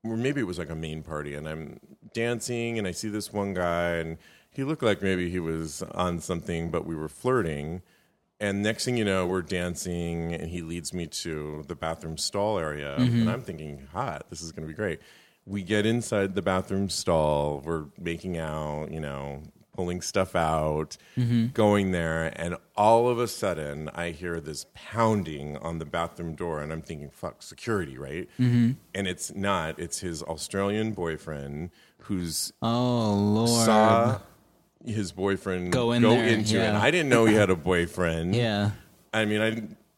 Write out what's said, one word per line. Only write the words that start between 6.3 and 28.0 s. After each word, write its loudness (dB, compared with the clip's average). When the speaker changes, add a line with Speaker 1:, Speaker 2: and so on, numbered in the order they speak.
Speaker 1:
but -2
we -6
were -6
flirting. -2
And 0
next 0
thing 0
you 2
know, 2
we're 0
dancing, -4
and -6
he -6
leads -8
me -4
to -8
the -8
bathroom -6
stall -2
area, -4
Speaker 2:
Mm-hmm. 4
Speaker 1:
and 4
I'm -4
thinking, -10
"Hot, -6
this -12
is -10
gonna -10
be -10
great." -4
We -4
get 2
inside 2
the 0
bathroom 0
stall, 2
we're -4
making -4
out, -4
you -8
know, -8
pulling -4
stuff 0
out, 2
Speaker 2:
Mm-hmm. 2
Speaker 1:
going 4
there, 0
and -4
all 6
of 2
a 0
sudden, -4
I -4
hear -6
this -10
pounding 0
on -6
the -6
bathroom -4
door, -6
and -8
I'm -8
thinking, -12
"Fuck, -12
security, -4
right?" -10